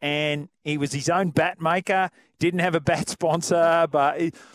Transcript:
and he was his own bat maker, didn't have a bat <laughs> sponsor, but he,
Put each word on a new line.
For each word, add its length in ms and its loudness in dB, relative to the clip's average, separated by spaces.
and 480 -4
he 140 -4
was 160 -4
his 160 -4
own 220 0
bat 300 -2
maker, 480 0
didn't 200 0
have 160 0
a 40 0
bat 300 -2
<laughs> 80 -10
sponsor, 760 2
but 300 2
he, 100 -2